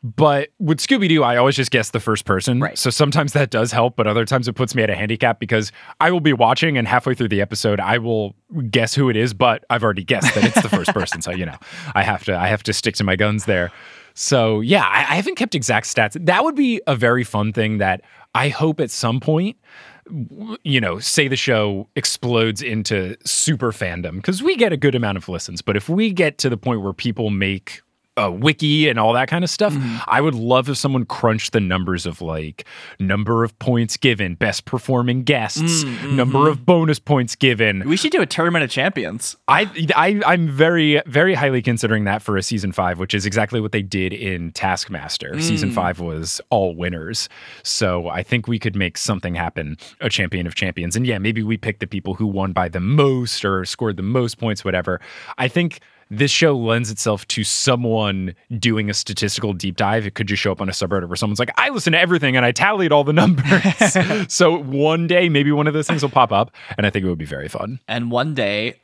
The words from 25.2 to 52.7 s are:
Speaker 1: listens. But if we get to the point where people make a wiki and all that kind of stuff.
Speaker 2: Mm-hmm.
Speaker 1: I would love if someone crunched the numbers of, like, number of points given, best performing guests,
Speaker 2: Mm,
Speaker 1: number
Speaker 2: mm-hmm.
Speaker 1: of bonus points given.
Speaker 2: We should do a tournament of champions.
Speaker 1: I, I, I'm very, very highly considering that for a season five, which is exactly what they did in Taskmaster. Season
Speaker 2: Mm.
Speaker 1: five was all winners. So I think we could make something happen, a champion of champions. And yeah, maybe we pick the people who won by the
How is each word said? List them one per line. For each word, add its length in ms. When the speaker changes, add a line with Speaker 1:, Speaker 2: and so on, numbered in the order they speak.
Speaker 1:
listens. 340
But 140
if 120
we 240
get 260
to 100
the 80
point 260
where 100
people 380
make 520
a 120
wiki 600
and 80
all 160
that 140
kind 140
of 60
stuff. 240
Speaker 2:
Mm-hmm. 240
Speaker 1:
I 140
would 140
love 340
if 80
someone 300
crunched 460
the 80
numbers 440
of, 160
like, 460
number 420
of 160
points 380
given, 380
best 320
performing 560
guests, 600
Speaker 2:
Mm, 280
Speaker 1:
number 280
Speaker 2:
mm-hmm. 80
Speaker 1:
of 180
bonus 320
points 380
given. 520
Speaker 2:
We 80
should 160
do 80
a 60
tournament 380
of 60
champions. 640
Speaker 1:
I, 220
I, 300
I'm 220
very, 580
very 260
highly 300
considering 420
that 160
for 160
a 60
season 300
five, 260
which 160
is 100
exactly 380
what 100
they 100
did 300
in 400
Taskmaster. 880
Season 300
Speaker 2:
Mm. 40
Speaker 1:
five 260
was 380
all 260
winners. 540
So 460
I 140
think 240
we 120
could 180
make 220
something 360
happen, 440
a 100
champion 360
of 80
champions. 420
And 100
yeah, 120
maybe 240
we 140
pick 220
the 80
people 280
who 120
won 260
by 160
the 120